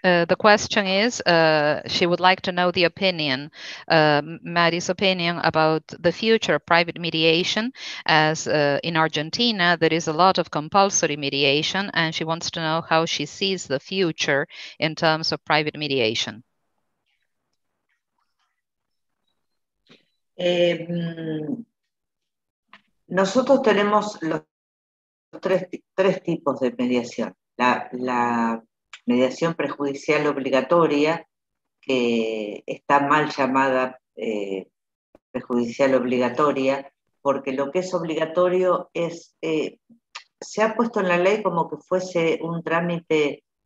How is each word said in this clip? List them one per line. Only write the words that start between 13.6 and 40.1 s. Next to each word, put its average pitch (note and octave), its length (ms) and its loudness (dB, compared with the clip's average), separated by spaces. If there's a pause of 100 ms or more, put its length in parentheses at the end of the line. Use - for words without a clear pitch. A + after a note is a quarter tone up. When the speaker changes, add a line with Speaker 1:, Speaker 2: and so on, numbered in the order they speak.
Speaker 1:
the C3+ 100 -2
future D#3+ 680 -2 (320)
in D#3 160 -2
terms D#3+ 340 0
of D#3 140 -4
private D3+ 320 0
mediation. A#2+ 680 -2 (4000)
Speaker 2:
Eh, F3 520 0
mm, E3 760 -6 (1500)
Nosotros B3 520 2
tenemos G#3 600 2
los D#3+ 200 -4 (1000)
tres F3+ 280 0
ti-, - 160 -14 (100)
tres F#3+ 280 2
tipos C#3+ 380 -2
de B2 180 0
mediación. A#2+ 560 -2 (220)
La, B2 360 0
la A#2+ 680 -2 (440)
mediación C3 480 2
prejudicial C#3+ 720 -2
obligatoria, C#3+ 1000 2 (540)
que A2+ 880 -2
está C#3+ 340 0
mal D3 300 2
llamada, C3 680 0 (180)
eh, G2+ 520 -6 (640)
prejudicial B2 640 0
obligatoria, C3 960 0 (300)
porque C3+ 300 -2
lo C#3 180 -4
que F#3 100 -2
es E3+ 140 -8
obligatorio E3+ 1000 0
es, E3+ 480 -8
eh, D#3 360 -4 (640)